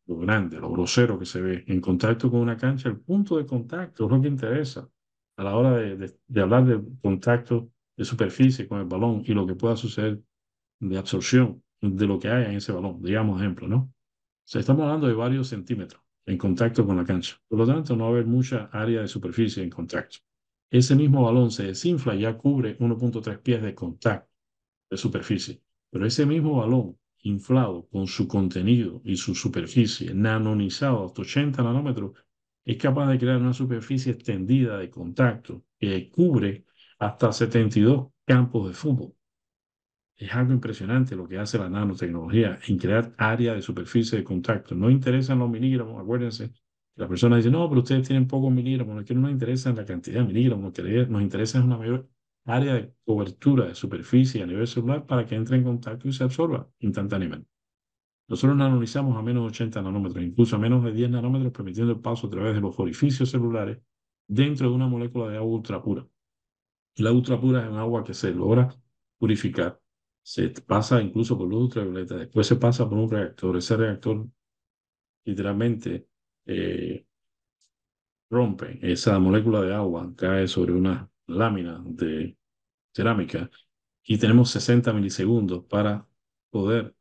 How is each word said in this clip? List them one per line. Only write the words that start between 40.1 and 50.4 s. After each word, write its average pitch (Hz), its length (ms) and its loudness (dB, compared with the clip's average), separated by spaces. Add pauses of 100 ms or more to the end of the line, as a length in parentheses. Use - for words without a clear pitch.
Es 101 200 -14
algo 127 180 2
impresionante 120 640 -2
lo 92 100 -8
que 92 120 -8
hace 104 200 -4
la 92 100 -4
nanotecnología 92 920 0 (100)
en 98 100 2
crear 107 400 0
área 113 360 2
de 98 80 -6
superficie 113 560 -2
de 95 60 -2
contacto. 95 500 -4
No 95 140 2
interesan 131 500 2
los 120 120 0
miligramos, 113 500 -2
acuérdense. 113 520 -4 (420)
La 95 140 -8
persona 117 280 4
dice, 117 140 4
"No, 165 180 4
pero 131 120 4
ustedes 131 260 2
tienen 131 220 2
pocos 135 240 0
miligramos." 123 420 -2
No 104 60 -8
es 104 60 -10
que 123 80 -4
no 127 80 4
nos 143 100 0
interesa 127 400 -2
la 110 120 -4
cantidad 90 360 -6
de 120 60 2
miligramos, 104 380 0